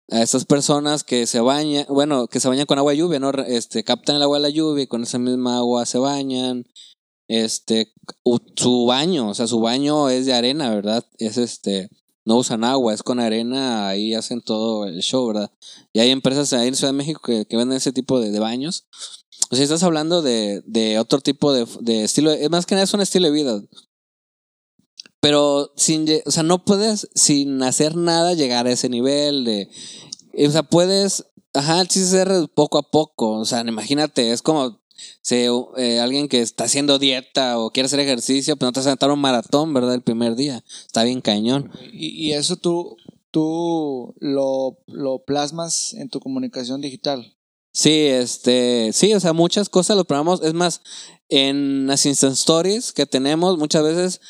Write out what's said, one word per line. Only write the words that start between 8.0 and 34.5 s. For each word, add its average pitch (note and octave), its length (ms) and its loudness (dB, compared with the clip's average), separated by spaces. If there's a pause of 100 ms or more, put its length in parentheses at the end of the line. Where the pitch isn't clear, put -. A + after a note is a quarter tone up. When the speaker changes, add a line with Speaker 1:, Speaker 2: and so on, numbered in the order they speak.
Speaker 1:
u-, A#2+ 160 2 (160)
su B2 300 2
baño, C3+ 460 0
o G2+ 40 -6
sea, A#2 120 -2
su A#2 140 0
baño C#3 500 0
es B2+ 160 0
de C3 80 2
arena, B2 400 0
¿verdad? G#2 320 -2 (120)
Es, A2 200 -4
este, G2+ 500 -4 (380)
no A2 100 4
usan A#2+ 280 0
agua, B2 280 2
es G#2+ 100 -6
con B2 160 -4
arena, A#2 680 -2
ahí G#2 240 -2
hacen A2+ 300 -6
todo A2 440 -2
el F2+ 140 -8
show, C3 280 0
¿verdad? G#2+ 220 -2 (440)
Y G#2+ 60 2
hay B2 100 6
empresas C3+ 420 0
ahí B2 160 2
en C3 60 -2
Ciudad C3+ 180 0
de C#3 60 -2
México D3 260 -6
que, A2 220 -2
que A2+ 100 -4
venden B2+ 220 0
ese C3 140 -2
tipo B2+ 280 0
de, G#2+ 100 -2
de G#2 100 -2
baños. B2 440 -4 (640)
O B2 60 -2
sea, C#3 80 2
estás D#3 200 0
hablando E3 360 2
de, A2 460 0
de A2 320 0
otro B2 220 0
tipo C#3+ 340 0
de, A#2+ 120 0 (140)
de A2+ 240 0
estilo, D3 260 2
es D3+ 200 0
más F3 160 0
que - 80 0
nada F#3+ 100 4
es F#3+ 80 -2
un G#3 80 0
estilo F#3 280 2
de D3 40 2
vida. C3 300 0 (1600)
Pero D3 560 4
sin D#3 300 0
lle-, D#3 200 2
o C#3+ 40 -4
sea, D#3+ 120 0
no F3 220 2
puedes G#3 500 0
sin C#3 480 2
hacer D3 340 0
nada E3+ 380 2
llegar B2 320 0
a B2 60 2
ese B2+ 160 -2
nivel C#3 560 0
de, G#2+ 260 -2 (760)
o D3 40 6
sea, D3+ 140 2
puedes, F#3+ 600 2 (300)
ajá, D#3 260 2
el F#3 80 0
chiste F#3+ 160 2
es F3+ 60 0 (180)
ser F3+ 260 2
poco D3 240 2
a C#3+ 120 -4
poco, A#2+ 480 0
o A2 60 -4
sea, A#2+ 220 -2
imagínate, A#2 640 0
es A#2+ 100 -4
como C3+ 400 -2 (400)